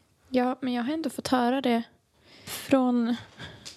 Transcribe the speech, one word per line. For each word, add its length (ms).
Ja, 320
men 120
jag 100
har 120
ändå 160
fått 180
höra 320
det 220
från 720